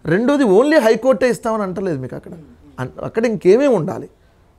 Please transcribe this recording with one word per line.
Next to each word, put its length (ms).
రెండోది 380
only 340
హైకోర్టే 520
ఇస్తామని 320
అంటలేదు 360
మీకు 180
అక్కడ. 160
అన్-, 240
అక్కడ 220
ఇంకేమేమి 480
ఉండాలి, 340